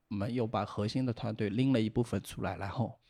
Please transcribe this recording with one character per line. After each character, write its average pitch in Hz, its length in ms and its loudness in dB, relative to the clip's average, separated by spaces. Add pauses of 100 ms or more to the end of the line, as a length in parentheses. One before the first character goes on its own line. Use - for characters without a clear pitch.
们 104 240 -2
又 120 140 0
把 110 180 0
核 104 240 -2
心 131 160 0
的 127 80 0
团 110 220 -2
队 107 160 0
拎 131 240 4
了 117 80 4
一 110 80 2
部 120 140 2
分 110 180 -2
出 - 220 -10
来， 95 140 -2
然 98 120 -6
后 110 260 -2 (140)